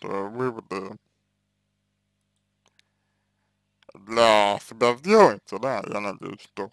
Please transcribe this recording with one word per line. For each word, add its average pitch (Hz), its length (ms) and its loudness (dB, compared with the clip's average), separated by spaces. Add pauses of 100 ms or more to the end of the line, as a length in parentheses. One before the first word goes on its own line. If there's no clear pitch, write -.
э, - 40 -14 (220)
выводы 107 680 -10 (3000)
для 104 680 2
себя 120 360 -2
сделаете, 151 640 2
да, 117 300 -6
я 104 120 -6
надеюсь, 98 400 -12
что, - 320 -14